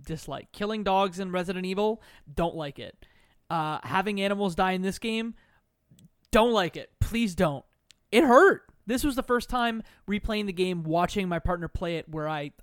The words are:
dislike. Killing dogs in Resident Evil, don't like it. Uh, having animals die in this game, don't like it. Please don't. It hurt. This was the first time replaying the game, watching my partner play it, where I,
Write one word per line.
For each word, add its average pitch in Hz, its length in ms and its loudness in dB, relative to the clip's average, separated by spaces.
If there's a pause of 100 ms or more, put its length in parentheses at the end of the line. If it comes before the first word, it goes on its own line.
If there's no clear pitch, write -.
dislike. 151 460 -12
Killing 214 300 -4
dogs 190 360 2
in 185 120 -6
Resident 180 360 -4
Evil, 208 340 -2 (320)
don't 170 220 -2
like 147 240 -8
it. - 260 -16 (420)
Uh, 156 360 -2
having 196 380 -2
animals 196 340 0
die 185 160 2
in 185 100 -2
this 190 160 -2
game, 226 380 -4 (960)
don't 233 200 6
like 185 240 2
it. 139 140 -14 (100)
Please 220 360 0
don't. 156 280 0 (480)
It 233 120 6
hurt. 285 400 8 (240)
This 240 160 0
was 285 120 -2
the 254 80 -2
first 247 260 -2
time 233 340 -2 (260)
replaying 208 380 -2
the 190 60 -4
game, 180 280 -2
watching 175 480 -2
my 170 80 -2
partner 175 300 -4
play 170 300 -6
it, 160 120 -10
where 156 180 -6
I, 147 360 -6